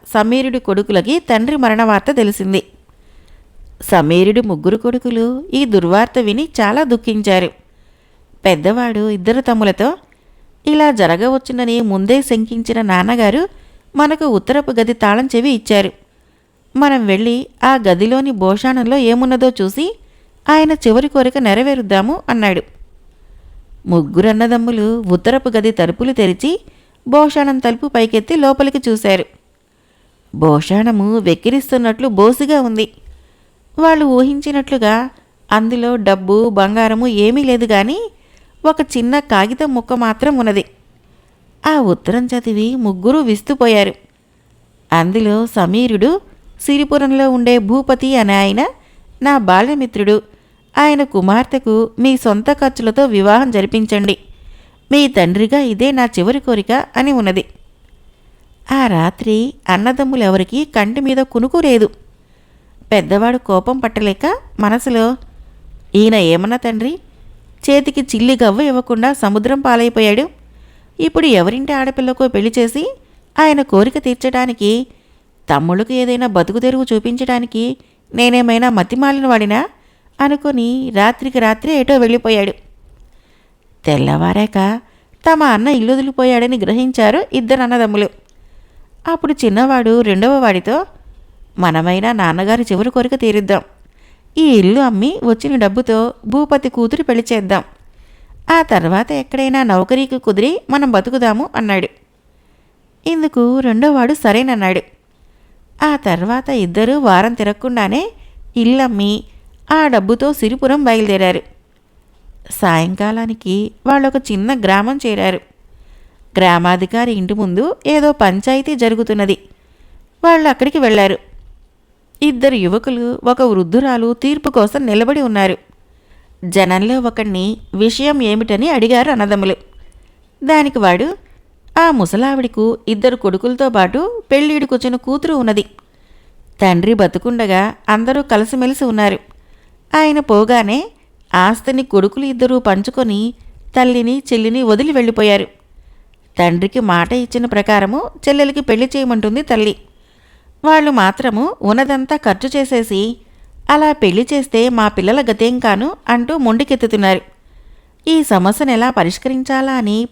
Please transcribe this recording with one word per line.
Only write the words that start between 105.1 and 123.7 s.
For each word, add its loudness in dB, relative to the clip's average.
ఆ 0
తర్వాత -4
ఇద్దరూ 0
వారం 2
తిరగకుండానే -4
ఇల్లమ్మి 0
ఆ 2
డబ్బుతో 0
సిరిపురం -2
బయలుదేరారు. 0
సాయంకాలానికి -2
వాళ్ళొక 2
చిన్న -4
గ్రామం 0
చేరారు. -2
గ్రామాధికారి 0
ఇంటి -4
ముందు -2
ఏదో 2
పంచాయతీ 0
జరుగుతున్నది. -2
వాళ్ళు 4
అక్కడికి 0
వెళ్లారు. 2
ఇద్దరు 2
యువకులు, -2
ఒక 0
వృద్ధురాలు 0